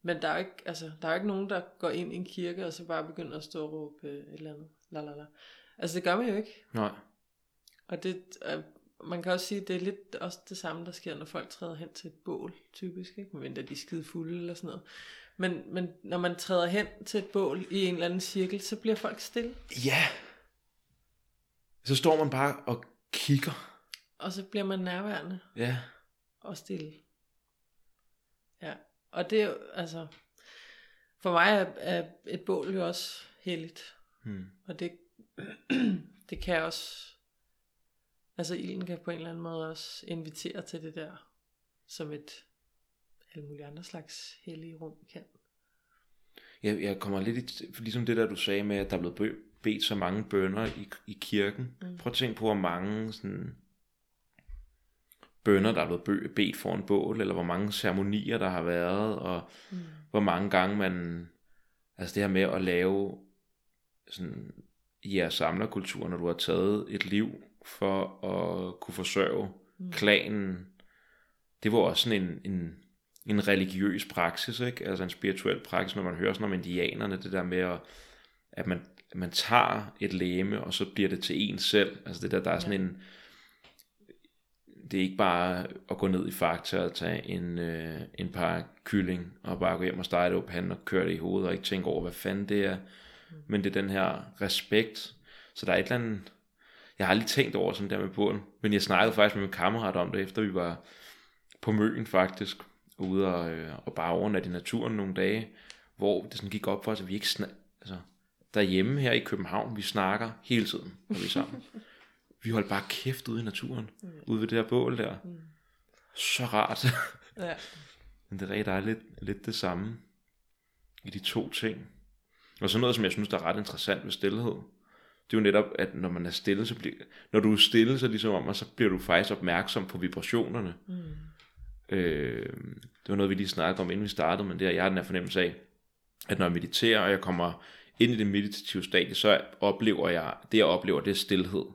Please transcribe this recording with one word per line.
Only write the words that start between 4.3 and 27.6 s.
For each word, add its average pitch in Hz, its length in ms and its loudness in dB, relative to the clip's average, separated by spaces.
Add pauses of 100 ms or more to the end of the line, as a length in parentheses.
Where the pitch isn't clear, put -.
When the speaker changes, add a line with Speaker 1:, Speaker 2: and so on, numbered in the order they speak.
Speaker 1:
eller 151 200 -14
andet. 156 140 -18 (220)
La, 151 120 -10
la, 147 140 -12
la. 151 100 -16 (520)
Altså, 165 180 -6
det 180 80 -2
gør 180 120 2
man 240 140 0
jo 196 60 0
ikke. - 280 -6 (100)
Speaker 2:
Nej. 214 180 0 (960)
Speaker 1:
Og 175 160 -8
det 185 380 -8
er, 156 200 -6 (420)
man 170 200 -6
kan 185 80 -2
også 185 140 0
sige, 202 160 -4
det 190 140 -4
er 175 40 -2
lidt 196 360 -6
også - 240 -8 (100)
det 185 80 -12
samme, 165 280 -8
der 180 60 -12
sker, 160 260 -10
når 156 80 -12
folk - 240 -10
træder 165 260 -10
hen 160 180 -12
til - 140 -16
et 156 60 -16
bål, - 400 -10 (200)
typisk, 180 440 -12
ikke? 196 160 -14
Medmindre 135 280 -10
de - 120 -10
er 139 40 -10
skide 165 260 -8
fulde 170 360 -8
eller 175 140 -8
sådan 170 140 -12
noget. - 140 -10 (560)
Men, 180 360 -4
men 180 160 -2 (140)
når 175 140 -4
man 175 180 0
træder 175 320 2
hen 202 200 0 (180)
til - 120 -4
et 196 80 -2
bål 185 460 0
i 190 140 2
en 180 80 2
eller 170 120 -2
anden 180 160 0
cirkel, 190 400 -2
så - 140 -6
bliver 220 200 0
folk - 240 -6
stille. 233 360 -6 (300)
Speaker 2:
Ja. 139 180 4 (1800)
Så 135 120 2
står 156 220 6
man 147 120 2
bare 135 260 2 (100)
og 120 200 -2 (260)
kigger. - 580 0 (480)
Speaker 1:
Og 185 140 -8
så 190 120 -10
bliver 196 200 -4
man 190 160 -2
nærværende. 185 600 -6 (160)
Speaker 2:
Ja. 123 220 -2 (640)
Speaker 1:
Og - 180 -12
stille. 156 360 -10 (1700)